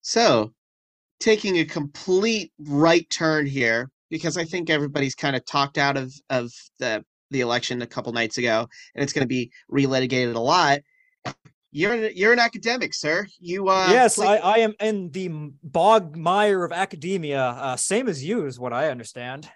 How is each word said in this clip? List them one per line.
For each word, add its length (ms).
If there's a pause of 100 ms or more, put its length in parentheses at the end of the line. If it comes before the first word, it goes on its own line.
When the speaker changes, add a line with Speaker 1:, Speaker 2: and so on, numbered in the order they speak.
Speaker 1:
So, 500 (640)
taking 400
a 60
complete 920
right 520
turn 360
here, 440 (180)
because 280
I 80
think 260
everybody's 460
kinda 240
talked 380
out 180
of, 160 (180)
of 220 (260)
the, 260 (280)
the 80
election 420
a 60
couple 240
nights 260
ago, 300 (260)
and 80
it's 100
gonna 140
be 240 (200)
relitigated 680
a 40
lot. 400 (920)
You're, 360
you're 240
an 40
academic, 540
sir. 340 (140)
You, 280
uh, 200
Speaker 2:
Yes, 280
Speaker 1:
please 100
Speaker 2:
I, 100
I 220
am 200
in 320
the 160
m-, 360
bog 540
mire 480
of 80
academia, 680
uh, 360
same 320
as 140
you 220
is 160
what 140
I 160
understand. 640